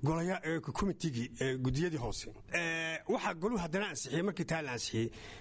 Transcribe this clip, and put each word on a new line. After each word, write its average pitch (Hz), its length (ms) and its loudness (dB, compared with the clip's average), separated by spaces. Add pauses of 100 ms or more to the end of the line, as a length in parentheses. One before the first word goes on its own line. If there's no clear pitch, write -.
golaya-, 165 420 2
ee, 160 160 2
ku-, 143 120 -6
committee-gii, 156 560 0 (120)
ee, 131 180 2
guddiyadii 139 400 2
hoose. 113 320 -2 (240)
Ee, 165 540 0
waxaa 208 260 2
goluhu 196 260 0
haddana 180 300 0
ansixiyey, 151 320 0
markii 196 240 0
taa 160 160 0
la 135 100 -2
ansixiyey, 113 380 0 (300)